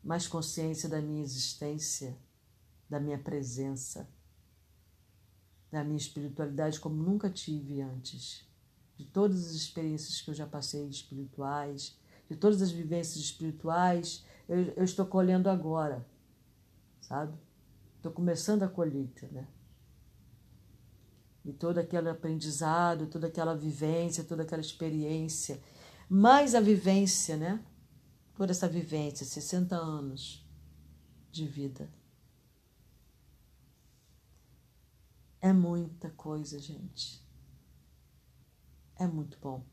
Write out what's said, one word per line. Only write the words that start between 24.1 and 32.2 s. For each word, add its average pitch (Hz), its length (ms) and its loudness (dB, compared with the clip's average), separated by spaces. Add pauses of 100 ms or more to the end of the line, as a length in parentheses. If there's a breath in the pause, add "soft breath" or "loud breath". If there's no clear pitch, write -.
toda 160 200 -4
aquela 160 180 -4
experiência, 156 1000 -4 (480 loud breath)
mais 240 460 10
a 240 60 8
vivência, 190 760 6
né? 180 300 -2 (720)
Toda 190 160 0
essa 180 160 2
vivência, 156 580 -2
sessenta 180 500 -2
anos 151 680 -6 (840)
de 160 160 -6
vida. 139 420 -8 (3500)